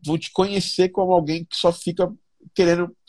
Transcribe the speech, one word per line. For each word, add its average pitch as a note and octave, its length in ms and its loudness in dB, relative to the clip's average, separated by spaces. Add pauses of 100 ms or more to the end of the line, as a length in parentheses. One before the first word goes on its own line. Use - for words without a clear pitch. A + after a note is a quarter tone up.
vão D3+ 140 -2
te - 140 -12
conhecer F#3+ 560 0
como F#3 240 0
alguém E3 320 0
que - 120 -12
só F3 160 2
fica F3+ 380 -4 (440)
querendo F3 400 2 (140)